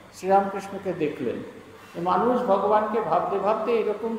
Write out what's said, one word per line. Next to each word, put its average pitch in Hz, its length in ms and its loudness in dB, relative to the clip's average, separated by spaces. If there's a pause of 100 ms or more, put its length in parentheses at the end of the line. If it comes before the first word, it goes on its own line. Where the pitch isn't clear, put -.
(140)
শ্রীরামকৃষ্ণকে 190 800 0
দেখলেন। 147 420 -2 (600)
এ 170 60 -6
মানুষ 208 400 2
ভগবানকে 208 600 2
ভাবতে 180 380 0
ভাবতে 220 320 0
এরকম 220 480 -2